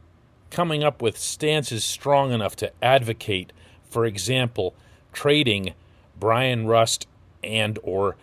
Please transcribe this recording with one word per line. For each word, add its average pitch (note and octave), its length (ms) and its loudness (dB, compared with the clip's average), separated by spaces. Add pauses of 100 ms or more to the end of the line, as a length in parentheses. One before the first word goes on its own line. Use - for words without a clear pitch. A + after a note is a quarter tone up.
(500)
coming D#3+ 340 -2
up D3 180 0
with A2+ 160 0
stances D3+ 680 -2
strong C#3 480 0
enough A2 260 -2
to - 160 -6 (100)
advocate, A2+ 680 0 (340)
for A#2 180 -2
example, A2 680 -2 (400)
trading A#2+ 600 2 (440)
Brian A#2 460 2
Rust A2+ 420 2 (360)
and G#2+ 400 -2
or F#2+ 400 -2